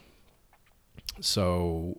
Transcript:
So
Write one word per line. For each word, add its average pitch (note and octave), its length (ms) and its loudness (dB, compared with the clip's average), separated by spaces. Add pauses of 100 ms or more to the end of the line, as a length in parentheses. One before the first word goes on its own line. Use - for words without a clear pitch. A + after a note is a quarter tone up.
(1200)
So F2 800 0